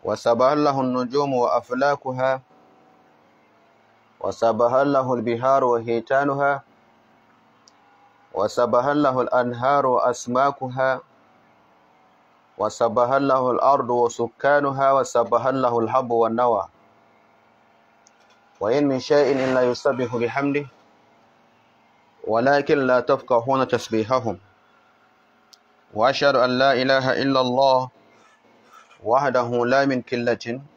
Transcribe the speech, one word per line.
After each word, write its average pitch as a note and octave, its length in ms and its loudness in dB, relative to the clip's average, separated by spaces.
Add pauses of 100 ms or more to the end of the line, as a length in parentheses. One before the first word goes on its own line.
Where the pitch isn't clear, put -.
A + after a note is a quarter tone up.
وسبح A#2 480 0
له D3 280 0
النجوم B2+ 540 -2
وأفلاكها C3 1040 -2 (1800)
وسبح A2+ 540 0
له C3 400 0
البحار A#2+ 500 0
وهيتانها C3+ 960 -2 (1700)
وسبح A#2+ 520 0
له C#3+ 340 0
الأنهار B2 640 0
وأسماكها B2+ 1120 -2 (1600)
وسبح A#2 540 0
له C3+ 380 0
الأرض C3 400 0
وسكانها C3+ 1000 0
وسبح A#2+ 540 0
له B2+ 320 0
الحب A#2+ 320 -2
والنوى A#2 540 0 (2000)
وإن C3+ 280 0
من C3 120 -2
شيء C#3 440 2
إلا C3 180 2
يسبح B2 540 -2
بحمده C#3 500 -2 (1600)
ولكن C#3 640 2
لا B2+ 140 4
تفقهون C3 680 0
تسبيحهم A2+ 680 -2 (1600)
وأشهد C3+ 420 2
أن B2+ 220 2
لا C3+ 140 4
إله C3 500 0
إلا C3+ 180 0
الله C3 480 2 (1160)
وحده A#2+ 640 0
لا C3+ 180 2
من C3 180 0
كلة A#2+ 580 -4 (160)